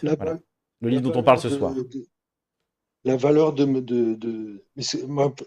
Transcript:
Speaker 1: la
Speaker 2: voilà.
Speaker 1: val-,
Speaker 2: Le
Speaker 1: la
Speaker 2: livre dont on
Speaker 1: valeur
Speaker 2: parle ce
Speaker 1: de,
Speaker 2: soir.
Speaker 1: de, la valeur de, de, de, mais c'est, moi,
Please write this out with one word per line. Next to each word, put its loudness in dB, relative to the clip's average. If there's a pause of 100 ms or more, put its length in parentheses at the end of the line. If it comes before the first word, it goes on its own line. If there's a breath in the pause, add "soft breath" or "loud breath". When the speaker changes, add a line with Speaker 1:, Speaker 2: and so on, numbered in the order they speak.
Speaker 1:
la 0
Speaker 2:
voilà. -2
Speaker 1:
val-, -8 (380)
Speaker 2:
Le -4
Speaker 1:
la 0
Speaker 2:
livre 2
dont -2
on 0 (100)
Speaker 1:
valeur -4
Speaker 2:
parle 6
ce -4
Speaker 1:
de, -2
Speaker 2:
soir. -4
Speaker 1:
de, -8 (960)
la 2
valeur 4
de, 2
de, 0
de, -8 (140)
mais -8
c'est, -6
moi, 0 (120)